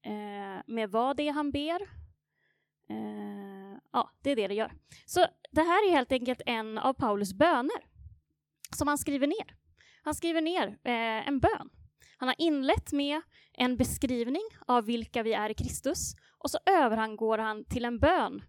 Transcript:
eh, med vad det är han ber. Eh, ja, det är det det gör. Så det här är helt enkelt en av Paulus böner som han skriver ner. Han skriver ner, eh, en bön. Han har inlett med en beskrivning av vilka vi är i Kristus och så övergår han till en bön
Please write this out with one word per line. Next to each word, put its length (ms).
eh, 640
med 240
vad 260
det 120
är 40
han 180
ber. 320
Eh, 920
ja, 180
det 80
är 60
det 120
det 60
gör. 180
Så 200
det 120
här 260
är 20
helt 220
enkelt 340
en 320
av 160
Paulus 380
böner 540
som 120
han 100
skriver 280
ner. 300
Han 100
skriver 260
ner, 260
eh, 440
en 120
bön. 300
Han 120
har 100
inlett 540
med 280
en 240
beskrivning 640
av 180
vilka 380
vi 100
är 180
i 40
Kristus 600
och 120
så 160
övergår 720
han 260
till 200
en 140
bön 500